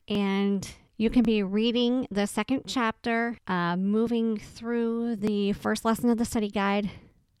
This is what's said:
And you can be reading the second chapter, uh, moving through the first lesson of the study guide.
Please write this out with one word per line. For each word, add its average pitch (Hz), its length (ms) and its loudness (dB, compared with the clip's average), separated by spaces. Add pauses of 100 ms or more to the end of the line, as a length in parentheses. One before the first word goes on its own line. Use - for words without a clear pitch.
And 202 640 0 (280)
you 226 140 2
can 247 140 4
be 214 180 2
reading 240 680 0
the 202 160 0
second 220 440 -2
chapter, 233 680 -2 (120)
uh, 175 280 0
moving 220 600 2
through 233 800 -4
the 202 360 0
first 214 320 -2
lesson 226 240 2
of 233 100 4
the 233 60 0
study 214 240 -2
guide. 202 400 0 (520)